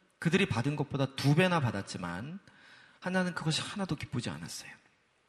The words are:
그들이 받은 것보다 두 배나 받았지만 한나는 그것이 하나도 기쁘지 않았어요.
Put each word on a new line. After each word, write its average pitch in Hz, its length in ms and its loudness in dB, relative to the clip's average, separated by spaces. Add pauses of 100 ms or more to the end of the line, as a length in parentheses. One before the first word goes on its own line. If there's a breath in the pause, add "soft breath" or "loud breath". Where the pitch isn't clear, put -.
(200)
그들이 - 260 4
받은 139 300 0
것보다 139 400 -2
두 143 200 6
배나 180 240 4
받았지만 98 800 -4 (600 loud breath)
한나는 185 340 0
그것이 156 280 0
하나도 185 340 -4
기쁘지 - 340 -4
않았어요. 80 420 -10 (580)